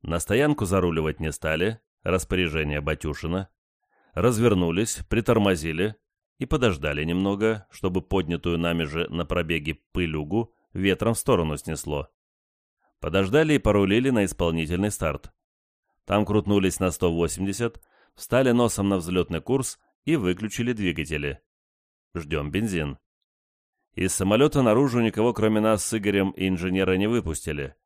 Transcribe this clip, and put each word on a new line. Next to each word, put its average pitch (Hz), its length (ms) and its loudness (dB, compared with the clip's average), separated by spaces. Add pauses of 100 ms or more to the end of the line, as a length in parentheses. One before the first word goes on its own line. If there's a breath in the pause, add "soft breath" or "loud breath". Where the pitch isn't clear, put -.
На 82 180 -2
стоянку 139 460 2
заруливать 85 540 0
не 78 120 -4
стали, 82 480 -2 (240)
распоряжение 80 760 -2
Батюшина. 78 680 -4 (640)
Развернулись, 104 840 2 (100)
притормозили 98 840 0 (420)
и 135 80 -6
подождали 78 600 0
немного, 98 680 -2
чтобы 92 300 -2
поднятую 85 580 -2
нами 85 240 0
же 78 260 -4
на 85 160 -4
пробеге 80 540 -4 (140)
пылюгу – 85 600 -2 (200)
ветром 98 420 2
в - 20 -6
сторону 82 400 0
снесло. 73 520 -8 (920)
Подождали 98 540 2
и 135 60 4
порулили 104 520 2
на 104 140 2
исполнительный 85 680 -2
старт. 76 400 -6 (720)
Там 101 200 2
крутнулись 101 540 2
на 92 120 2
сто 87 200 0
восемьдесят, 92 680 -2 (320 soft breath)
встали 127 380 2
носом 107 380 2
на 98 80 2
взлетный 85 440 0
курс - 380 -4 (260)
и 156 100 2
выключили 107 580 -2
двигатели. 78 680 -4 (720)
Ждем 76 360 -4
бензин. 85 480 -2 (960)
Из 92 200 -2
самолета 123 480 2
наружу 120 400 4
никого, 113 320 2
кроме 107 260 2
нас 110 240 2
с 113 140 -4
Игорем 98 340 0
и 95 160 -2
инженера, 92 480 0
не 98 120 0
выпустили. 80 680 -4 (100)